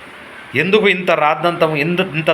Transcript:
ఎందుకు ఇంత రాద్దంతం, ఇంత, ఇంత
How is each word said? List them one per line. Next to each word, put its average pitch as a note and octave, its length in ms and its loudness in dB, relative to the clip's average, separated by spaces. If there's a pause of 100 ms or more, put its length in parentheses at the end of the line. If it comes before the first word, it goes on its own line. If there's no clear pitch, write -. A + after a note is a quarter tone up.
(560)
ఎందుకు F#3+ 320 2
ఇంత F3+ 240 0
రాద్దంతం, D#3 600 0 (140)
ఇంత, F3 140 -2 (180)
ఇంత D#3+ 160 0